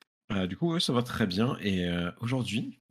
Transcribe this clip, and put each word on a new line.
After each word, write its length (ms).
Euh, 160
du 100
coup, 160
ouais, 60
ça 140
va 100
très 240
bien. 340
Et, 260
euh, 220
aujourd'hui, 600